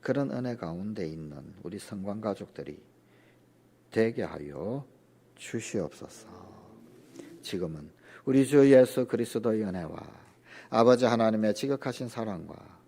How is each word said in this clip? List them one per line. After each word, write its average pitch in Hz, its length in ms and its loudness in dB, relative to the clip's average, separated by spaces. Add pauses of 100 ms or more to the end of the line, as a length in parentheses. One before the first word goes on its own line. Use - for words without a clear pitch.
그런 139 300 -2
은혜 123 240 -6
가운데 92 520 -8
있는 76 460 -12 (100)
우리 95 160 -10
성관 101 420 -10
가족들이 98 580 -8 (1120)
되게 113 320 0
하여 78 640 -8 (500)
주시옵소서. - 920 -8 (1120)
지금은 80 480 -6 (360)
우리 135 200 4
주 139 260 8
예수 127 360 6
그리스도의 113 560 -2
은혜와 90 340 -6 (720)
아버지 120 360 6
하나님의 110 480 4
지극하신 131 540 -4
사랑과 104 480 -10 (320)